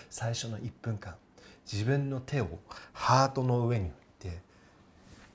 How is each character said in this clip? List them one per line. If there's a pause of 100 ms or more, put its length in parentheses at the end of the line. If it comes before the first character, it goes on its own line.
(100)
最
初
の
一 (100)
分
間、 (540)
自
分
の
手
を (460)
ハ
ー
ト
の
上
に
置 (340)
い
て、
「い (960)